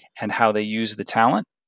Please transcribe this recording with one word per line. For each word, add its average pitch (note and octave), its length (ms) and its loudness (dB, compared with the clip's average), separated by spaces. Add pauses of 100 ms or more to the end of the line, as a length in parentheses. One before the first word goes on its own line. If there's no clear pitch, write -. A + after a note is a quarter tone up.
(200)
and G#2+ 120 -6
how A2 200 2
they G#2+ 100 -2
used G#2+ 340 -4
the G2 80 -8
talent, C#3 420 2 (220)